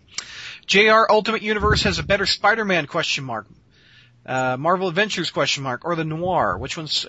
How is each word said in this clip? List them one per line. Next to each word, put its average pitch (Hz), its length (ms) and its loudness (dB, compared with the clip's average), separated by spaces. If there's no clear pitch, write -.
J 208 240 4
R 220 220 6
Ultimate 214 320 2
Universe 214 400 0
has 180 160 0
a 160 40 -4
better 196 220 0
Spider-Man, 202 600 2
question 147 380 -4
mark. 113 220 -8
Uh, 127 340 -2
Marvel 180 300 0
Adventures, 180 420 -2
question 143 340 0
mark, 123 200 -6
or 170 120 -2
the 160 80 -2
Noir? 156 520 0
Which 123 220 -8
one's - 300 -4